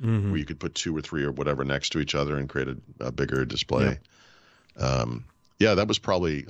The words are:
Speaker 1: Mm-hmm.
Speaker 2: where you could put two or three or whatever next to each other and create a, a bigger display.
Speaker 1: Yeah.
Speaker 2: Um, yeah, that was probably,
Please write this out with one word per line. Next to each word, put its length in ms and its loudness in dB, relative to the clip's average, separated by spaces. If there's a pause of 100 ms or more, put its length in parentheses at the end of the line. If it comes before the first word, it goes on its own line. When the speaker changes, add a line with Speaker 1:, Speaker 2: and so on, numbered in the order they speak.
Speaker 1:
Mm-hmm. 280 2
Speaker 2:
where 80 2
you 60 -2
could 140 -8
put 160 -6
two 220 -2
or 40 -2
three 220 -2
or 100 0
whatever 320 0
next 260 0
to 100 0
each 140 -2
other 240 0
and 100 -4
create 200 -2
a, 80 -6 (240)
a 120 -4
bigger 320 0
display. 540 0 (800)
Speaker 1:
Yeah. 80 0
Speaker 2:
Um, 380 0 (340)
yeah, 160 6
that 140 4
was 100 0
probably, 500 0